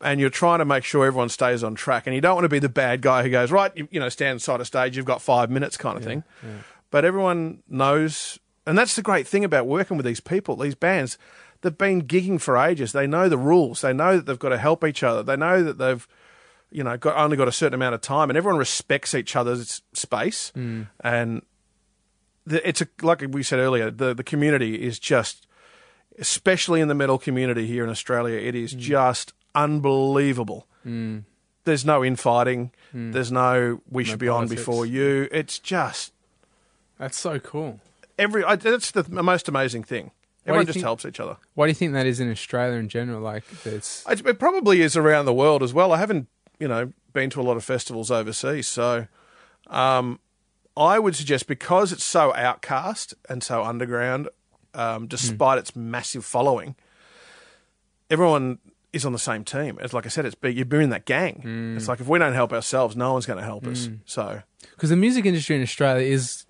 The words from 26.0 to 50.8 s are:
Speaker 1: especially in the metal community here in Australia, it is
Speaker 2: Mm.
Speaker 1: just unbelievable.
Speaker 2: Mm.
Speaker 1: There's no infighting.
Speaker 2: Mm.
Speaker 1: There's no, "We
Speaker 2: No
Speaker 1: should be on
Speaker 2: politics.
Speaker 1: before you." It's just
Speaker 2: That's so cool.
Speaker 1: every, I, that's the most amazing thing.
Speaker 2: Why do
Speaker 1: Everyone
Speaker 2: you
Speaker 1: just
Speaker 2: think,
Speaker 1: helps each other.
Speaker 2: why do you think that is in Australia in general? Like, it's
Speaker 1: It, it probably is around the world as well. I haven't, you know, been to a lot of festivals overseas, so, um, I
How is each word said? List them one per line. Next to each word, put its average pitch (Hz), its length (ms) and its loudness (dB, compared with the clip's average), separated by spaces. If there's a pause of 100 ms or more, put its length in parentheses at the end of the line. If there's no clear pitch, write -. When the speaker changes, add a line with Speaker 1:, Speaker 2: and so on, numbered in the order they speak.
Speaker 1:
especially 170 640 0
in 151 60 2
the 147 60 2
metal 135 240 2
community 127 480 -2
here 120 180 -4
in 113 60 -4
Australia, 120 480 -2
it 120 160 -4
is 120 220 -6
Speaker 2:
Mm. 127 40 -12
Speaker 1:
just 127 540 2 (220)
unbelievable. 139 1120 0 (180)
Speaker 2:
Mm. 113 380 -8 (400)
Speaker 1:
There's 147 200 2
no 147 200 4
infighting. 123 680 2 (220)
Speaker 2:
Mm. 117 200 -8
Speaker 1:
There's 120 180 -2
no, 127 580 2
"We 127 140 -2
Speaker 2:
No 110 60 -4
Speaker 1:
should 110 100 -4
be 123 80 0
on 117 200 2
Speaker 2:
politics. 117 140 -6
Speaker 1:
before 117 240 -2
you." 139 460 0
It's 151 260 -4
just - 560 -4 (840)
Speaker 2:
That's 135 180 -8
so 156 220 -4
cool. 143 400 -10 (400)
Speaker 1:
every, 208 240 2
I, 196 120 4
that's 226 360 0
the 190 180 0
most 180 380 2
amazing 131 360 -2
thing. 107 220 -8
Speaker 2:
Why - 60 -18
do - 20 -20 (320)
Speaker 1:
Everyone 160 160 4
Speaker 2:
you 180 60 2
Speaker 1:
just 160 80 -4
Speaker 2:
think, 185 100 -4
Speaker 1:
helps 117 200 -4
each - 140 -12
other. - 180 -10 (180)
Speaker 2:
why 147 100 4
do 156 40 4
you 160 60 2
think 160 180 -2
that 131 120 2
is 123 140 0
in 123 120 -2
Australia 123 460 -2
in 110 100 -4
general? 120 320 -6
Like, 107 240 -8 (220)
it's - 420 -10
Speaker 1:
It, 202 200 0
it 233 120 2
probably 254 420 4
is 160 140 4
around 151 300 6
the 127 80 4
world 139 300 6
as 123 100 -2
well. 175 180 6
I 160 60 4
haven't, 180 300 0 (320)
you 156 80 -4
know, 123 260 -2 (200)
been 135 180 0
to 139 100 -6
a - 20 -2
lot 123 140 2
of 113 60 -8
festivals 117 480 -4
overseas, 120 560 -2
so, 120 400 -2 (600)
um, 127 520 0 (580)
I 175 220 6